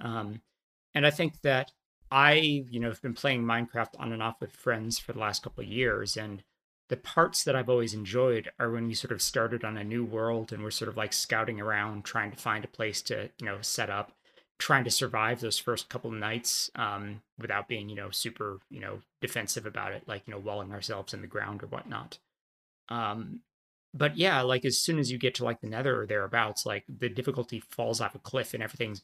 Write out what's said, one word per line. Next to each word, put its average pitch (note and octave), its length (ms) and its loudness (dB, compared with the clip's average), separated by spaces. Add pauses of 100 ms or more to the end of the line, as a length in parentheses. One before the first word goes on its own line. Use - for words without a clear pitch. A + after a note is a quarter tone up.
Um, A2 420 -6 (520)
and D3 120 6
I D3 60 8
think D#3 300 -2
that C3+ 280 2 (400)
I, C#3+ 240 10
you C#3+ 460 4
know, A#2 80 0
have A2 140 -6
been A#2+ 120 -4
playing C3 280 2
Minecraft A#2 560 0
on A#2+ 140 -4
and A2 100 -4
off A2+ 180 -4
with - 120 -8
friends A2+ 460 -2
for - 140 -8
the A#2 60 -8
last G#2+ 240 -2
couple - 220 -8
of G2 60 -10
years, G#2+ 460 0
and G#2 260 -6 (460)
the B2 80 -2
parts - 460 4
that C3+ 140 4
I've B2 120 0
always A#2 260 4
enjoyed A2 640 2
are A#2 100 2
when A#2 160 0
we A2+ 80 -2
sort - 160 -4
of G#2+ 100 -2
started A#2 440 2
on G#2+ 120 -2
a G#2 60 -4
new A#2 220 -2
world A2+ 480 0
and G#2+ 100 -6
we're G#2+ 80 -4
sort G#2+ 180 -2
of, G#2+ 80 -6
like, G#2+ 160 -2
scouting A2 480 0
around, G#2 440 0
trying G#2 260 -2
to - 60 -12
find G#2+ 280 -2
a - 40 -8
place G#2+ 340 -4
to, G#2 260 -4 (120)
you A#2+ 60 -8
know, G2+ 140 -4
set A2 300 0
up, G2+ 220 -4 (480)
trying C3+ 240 6
to A#2 60 0
survive A#2 500 2
those A2+ 180 0
first - 300 -2
couple A#2 240 -6
nights, A2 640 -2
um, G#2 460 -4 (160)
without G2+ 280 -2
being, G#2 220 -6
you G#2 80 -10
know, G2+ 140 -8
super, G#2 500 -4 (100)
you - 80 -12
know, G2+ 220 -8 (200)
defensive A2 460 -4
about G2+ 240 -6
it, G#2 160 -10
like, G#2 220 -8
you - 40 -10
know, G2+ 60 -8
walling G2+ 320 -6
ourselves G2 420 -8
in G2 100 -10
the F#2+ 40 -12
ground G#2 340 -4
or G#2 60 -10
whatnot. - 520 -8 (720)
Um, A2 520 -4 (520)
but D3 240 2
yeah, E3 260 4
like, B2+ 220 4
as B2+ 140 2
soon E3 220 4
as B2 100 2
you B2+ 80 -2
get B2 160 2
to, B2 100 -2
like, A#2 160 0
the A2+ 60 -8
Nether A#2 340 0
or G#2 60 -2
thereabouts, G#2 580 0
like, G2+ 240 -4
the A#2+ 200 -2
difficulty A#2+ 500 -4
falls A#2 420 -2
off G#2+ 140 -2
a - 60 -16
cliff - 340 -4
and A2+ 80 -4
everything A2 420 -4